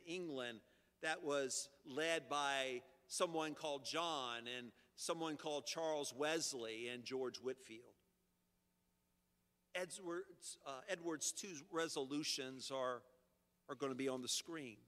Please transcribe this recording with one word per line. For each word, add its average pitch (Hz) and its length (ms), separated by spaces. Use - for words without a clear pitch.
England 143 520
that 160 200
was 143 460
led 156 420
by 135 540
someone 160 480
called 143 300
John 135 580
and 120 140
someone 165 400
called 147 300
Charles 156 500
Wesley 123 720
and 123 160
George 127 320
Whitefield. 120 580
Edwards, 180 920
uh, 135 220
Edwards' 170 440
two 196 220
resolutions 143 1000
are, 127 320
are 139 60
gonna 135 200
be 135 140
on 131 120
the 120 80
screen. 143 480